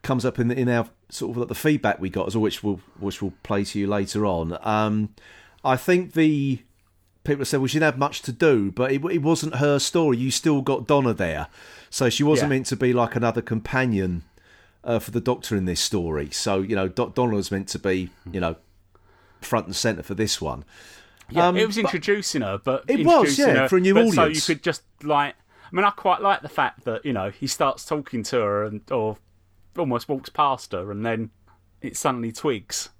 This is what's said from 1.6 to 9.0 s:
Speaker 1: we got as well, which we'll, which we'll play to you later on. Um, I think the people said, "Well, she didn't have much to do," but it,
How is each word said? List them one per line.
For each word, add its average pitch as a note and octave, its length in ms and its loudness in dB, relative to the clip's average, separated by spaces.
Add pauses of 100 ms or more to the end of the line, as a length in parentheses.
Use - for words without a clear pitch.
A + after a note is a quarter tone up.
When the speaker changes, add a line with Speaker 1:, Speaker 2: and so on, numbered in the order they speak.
Speaker 1:
we F#2+ 100 -4
got F2+ 180 -2
as G2+ 80 -6
well, A2 80 2
which G2+ 200 -2
we'll, G2 180 -2 (180)
which G2 220 -6
we'll G2 120 -6 (100)
play G2+ 200 -2
to G2+ 160 -4
you G2+ 80 0
later G#2 380 0
on. E2+ 360 -2
Um, G#2+ 520 0 (500)
I C3 140 2
think F3+ 360 0
the D3 460 2 (640)
people C#3+ 220 0
said, C#3 140 0
"Well, C3 80 0
she - 120 -2
didn't D#3 140 4
have B2+ 40 -6
much C#3+ 260 -2
to C3+ 80 -8
do," A2+ 400 4
but B2+ 200 -2
it, C#3 140 0